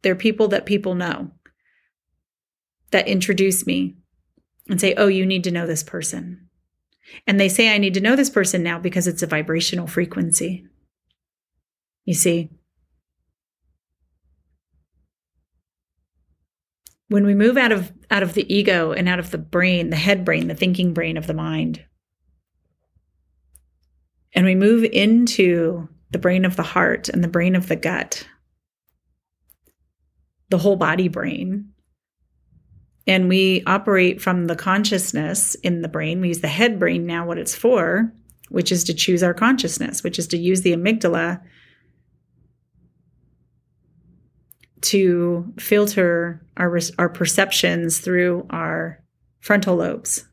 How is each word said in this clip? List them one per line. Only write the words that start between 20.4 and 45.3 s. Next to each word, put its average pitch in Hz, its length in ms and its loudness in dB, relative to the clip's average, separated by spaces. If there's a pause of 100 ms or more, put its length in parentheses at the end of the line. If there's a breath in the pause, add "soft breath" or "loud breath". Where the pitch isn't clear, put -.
the 170 60 -6
thinking 180 400 0
brain 165 240 -4
of 156 80 -8
the 165 80 -4
mind, 160 500 -4 (2500)
and 180 120 4
we 190 80 4
move 214 300 4
into 185 1040 2 (240)
the 175 80 -4
brain 185 240 2
of 180 140 0
the 170 60 -4
heart - 440 0
and - 160 -2
the 170 60 -2
brain 175 260 2
of 180 140 -2
the 165 80 2
gut, - 500 -6 (2250)
the 190 80 2
whole 196 180 4
body 180 320 2
brain, 190 640 -6 (1400)
and 185 220 2
we 185 360 2
operate 190 560 2
from 180 260 0
the 165 80 -2
consciousness 185 1000 -2
in 170 280 -2
the 165 40 -6
brain, 160 320 -4
we 185 80 0
use 170 140 -2
the - 60 -4
head 202 320 0
brain 170 260 0
now, 170 200 -6
what 170 120 -6
it's - 180 -6
for, 220 560 2 (380)
which - 240 -2
is 170 100 0
to 170 100 -2
choose 175 300 2
our 175 100 2
consciousness, 220 720 -2
which 175 160 -6
is 160 80 -6
to 175 100 -2
use 180 260 0
the 180 100 4
amygdala 175 680 0 (3500 soft breath)
to 175 760 0